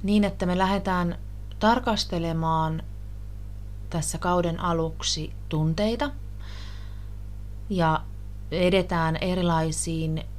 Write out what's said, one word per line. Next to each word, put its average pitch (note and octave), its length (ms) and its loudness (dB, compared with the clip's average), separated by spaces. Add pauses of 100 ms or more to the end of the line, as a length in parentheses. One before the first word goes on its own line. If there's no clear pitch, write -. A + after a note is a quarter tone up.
niin, G#3 200 6
että F#3+ 220 0
me F3+ 120 2
lähdetään F#3 600 2 (420)
tarkastelemaan E3 1200 2 (1040)
tässä E3 280 -4
kauden F3 420 2
aluksi E3 720 -2 (160)
tunteita G#3 640 2 (1600)
ja E3 320 4 (500)
edetään F3+ 640 4
erilaisiin D#3+ 1080 0 (160)